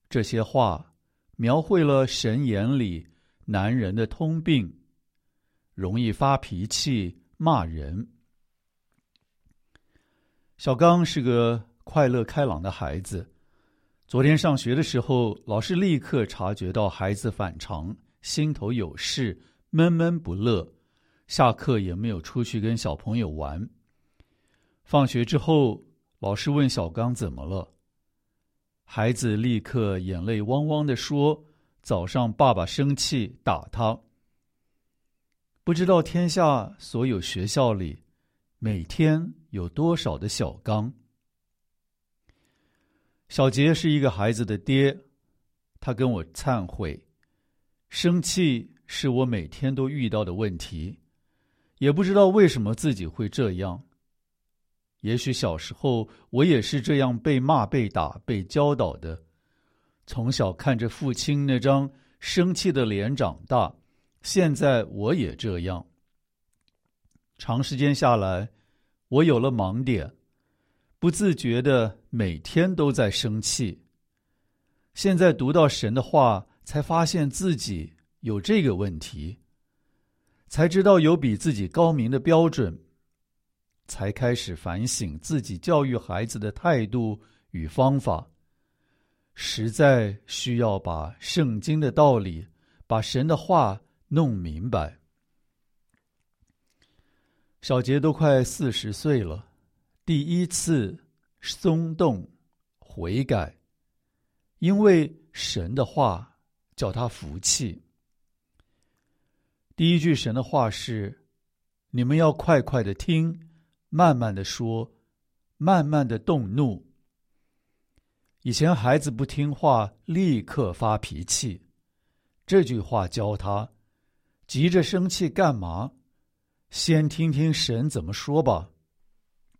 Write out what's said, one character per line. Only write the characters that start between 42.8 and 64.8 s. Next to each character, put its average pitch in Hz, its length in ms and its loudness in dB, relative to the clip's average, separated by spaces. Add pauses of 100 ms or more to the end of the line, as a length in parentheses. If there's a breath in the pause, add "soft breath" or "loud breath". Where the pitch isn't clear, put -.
小 135 220 2
杰 143 240 4
是 156 180 0
一 147 80 2
个 135 100 2
孩 101 220 0
子 113 140 -2
的 104 120 -4
爹， 135 400 2 (840)
他 127 120 -6
跟 127 160 0
我 92 180 -2
忏 110 380 -4
悔， 82 400 -10 (840)
生 175 320 0
气 143 520 -2 (120)
是 - 240 -4
我 127 160 2
每 98 240 -4
天 135 260 -4
都 135 140 -2
遇 135 200 -4
到 107 140 -2
的 90 100 -6
问 98 240 -4
题， 85 400 -10 (840)
也 139 120 4
不 165 100 0
知 190 120 0
道 196 160 8
为 196 180 8
什 120 140 0
么 104 120 -2
自 139 220 -2
己 92 100 -8
会 104 220 -6
这 110 260 -2
样。 90 300 -6 (1200)
也 110 140 -2
许 131 160 -2
小 87 240 -2
时 - 200 -12
候 117 340 -2 (220 soft breath)
我 131 120 4
也 160 160 6
是 131 220 -2
这 143 160 0
样 127 200 0
被 135 220 2
骂、 135 280 2
被 123 200 0
打、 82 380 -4
被 101 200 -4
教 143 280 2
导 104 240 -2
的。 80 260 -12 (840)
从 117 220 -4
小 104 220 0
看 131 240 0
着 113 140 -2
父 131 240 -4
亲 143 320 -2
那 127 140 2
张 139 300 2 (300 soft breath)
生 180 340 0
气 - 180 0
的 135 120 0
脸 107 320 -2
长 104 320 -2
大， 113 260 0 (500)
现 170 300 2
在 127 320 2